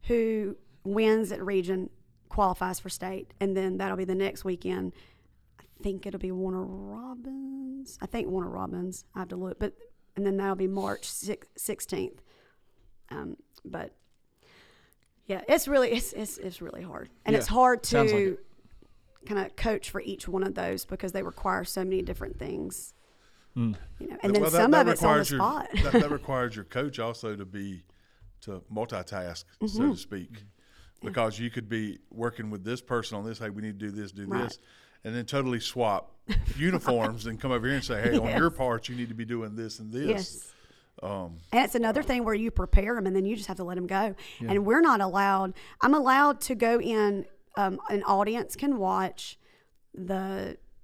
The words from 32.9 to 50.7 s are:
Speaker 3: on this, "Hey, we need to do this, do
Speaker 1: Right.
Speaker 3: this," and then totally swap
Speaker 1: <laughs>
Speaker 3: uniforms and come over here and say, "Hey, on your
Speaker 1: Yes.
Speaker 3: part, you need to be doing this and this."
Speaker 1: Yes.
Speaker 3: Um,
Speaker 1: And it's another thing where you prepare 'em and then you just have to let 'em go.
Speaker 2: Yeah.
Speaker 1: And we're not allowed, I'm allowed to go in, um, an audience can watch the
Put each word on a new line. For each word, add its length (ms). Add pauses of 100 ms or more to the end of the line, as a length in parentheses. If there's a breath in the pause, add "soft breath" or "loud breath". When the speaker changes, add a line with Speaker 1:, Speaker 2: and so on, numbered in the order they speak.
Speaker 3:
on 80
this, 140
"Hey, 100
we 120
need 180
to 60
do 60
this, 200
do 140
Speaker 1:
Right. 200
Speaker 3:
this," 120 (480 soft breath)
and 100
then 100
totally 360
swap 560 (100)
Speaker 1:
<laughs> 300
Speaker 3:
uniforms 720
and 120
come 120
over 160
here 80
and 100
say, 160
"Hey, 160
on 100 (100)
your 120
Speaker 1:
Yes. 80
Speaker 3:
part, 320
you 60
need 140
to 60
be 100
doing 300
this 240
and 140
this." 160
Speaker 1:
Yes. 440 (480 soft breath)
Speaker 3:
Um, 360 (140)
Speaker 1:
And 140
it's 100
another 280
thing 200
where 120
you 160
prepare 460
'em 100
and 80
then 100
you 100
just 120
have 100
to 60
let 140
'em 100
go. 260 (260 loud breath)
Speaker 2:
Yeah. 120
Speaker 1:
And 140
we're 160
not 200
allowed, 520 (280 loud breath)
I'm 140
allowed 460
to 140
go 240
in, 460 (320)
um, 220 (100)
an 140
audience 520
can 220
watch 600 (540 soft breath)
the 640 (260)